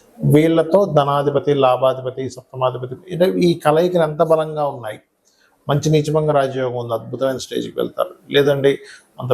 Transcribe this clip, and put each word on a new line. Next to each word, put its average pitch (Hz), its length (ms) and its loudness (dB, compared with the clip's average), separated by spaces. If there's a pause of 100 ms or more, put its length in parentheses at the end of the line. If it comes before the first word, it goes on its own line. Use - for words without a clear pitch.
(180)
వీళ్ళతో 160 600 2 (180)
ధనాధిపతి, 143 560 0
లాభాధిపతి, 127 760 0
సప్తమాధిపతి, 127 640 -6 (180)
అంటే 180 360 0
ఈ - 60 4
కలయికలు 170 480 2
ఎంత 156 200 0
బలంగా 156 460 0
ఉన్నాయి. 113 300 -10 (680)
మంచి 147 220 0
నీచభంగ 151 400 0
రాజయోగం 131 520 0
ఉంది, 120 120 -6
అద్భుతమైన 123 420 -6
స్టేజ్కి 120 440 -8
వెళ్తారు. - 320 -4 (180)
లేదండి 139 420 2 (480)
అంత 123 140 -4